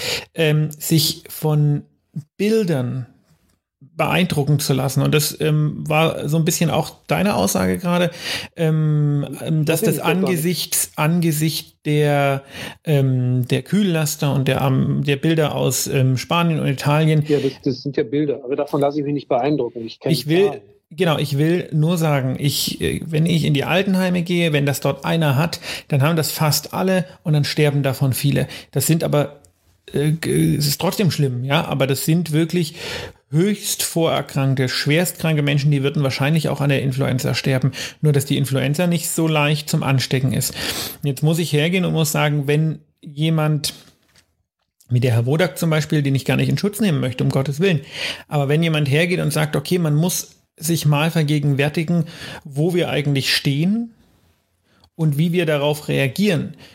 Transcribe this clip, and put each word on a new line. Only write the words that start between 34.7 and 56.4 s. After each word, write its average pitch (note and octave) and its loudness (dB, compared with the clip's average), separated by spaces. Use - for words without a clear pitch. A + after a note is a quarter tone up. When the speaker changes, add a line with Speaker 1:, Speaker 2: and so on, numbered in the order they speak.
Speaker 1:
schwerstkranke D#3+ 0
Menschen, C#3+ 2
die C#3+ 2
würden C#3+ 0
wahrscheinlich C#3 0
auch C#3 -2
an C#3+ 2
der C3+ 2
Influenza B2+ -2
sterben. C3 0
Nur, D3+ 2
dass C#3 2
die C#3 0
Influenza C#3 0
nicht E3+ -2
so D#3+ 0
leicht D3+ 0
zum D#3+ 0
Anstecken C3 0
ist. - -2
Jetzt C#3+ -2
muss D#3+ 2
ich E3+ -2
hergehen F3 2
und E3 0
muss D#3 0
sagen, D3 0
wenn D3+ 0
jemand, D3+ -2
wie B2 2
der B2 0
Herr A#2 2
Wodak E3 0
zum E3+ 0
Beispiel, D#3 0
den C#3 0
ich B2+ -2
gar C3 0
nicht C3+ 0
in C3+ 0
Schutz G3+ -2
nehmen E3+ 2
möchte, B2+ -4
um C#3 2
Gottes C3+ -2
Willen, F3+ 2
aber C#3+ 0
wenn D3+ 2
jemand D3+ 0
hergeht E3+ 2
und D3+ 0
sagt, D3+ -2
okay, D3+ -2
man D#3 2
muss E3 -2
sich D#3 -2
mal D3 4
vergegenwärtigen, D3+ 0
wo D3+ 0
wir E3+ 0
eigentlich C#3 0
stehen F#3+ 0
und D#3 0
wie E3 2
wir F3 2
darauf D3 0
reagieren, C#3+ 0